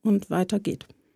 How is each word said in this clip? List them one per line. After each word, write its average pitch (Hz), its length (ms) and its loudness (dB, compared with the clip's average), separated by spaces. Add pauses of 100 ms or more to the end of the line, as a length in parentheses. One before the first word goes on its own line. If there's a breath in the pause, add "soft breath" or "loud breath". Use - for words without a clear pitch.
und 202 260 2
weitergeht. 185 580 -2 (300)